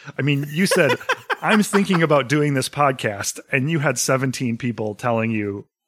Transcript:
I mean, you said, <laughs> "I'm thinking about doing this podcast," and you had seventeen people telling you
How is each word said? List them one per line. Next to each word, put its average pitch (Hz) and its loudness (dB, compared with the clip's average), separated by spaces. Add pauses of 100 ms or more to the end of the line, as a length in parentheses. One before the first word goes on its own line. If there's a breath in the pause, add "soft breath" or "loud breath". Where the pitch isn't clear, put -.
(180 loud breath)
I 143 -2
mean, 143 0
you 156 0
said, 165 2 (200)
<laughs> - -8
"I'm 208 4
thinking 196 2
about 147 4
doing 147 2
this 131 -2
podcast," 120 -2 (120)
and 139 2
you 165 0
had 135 0
seventeen 131 0
people 110 -4
telling 113 0
you 104 -4 (200)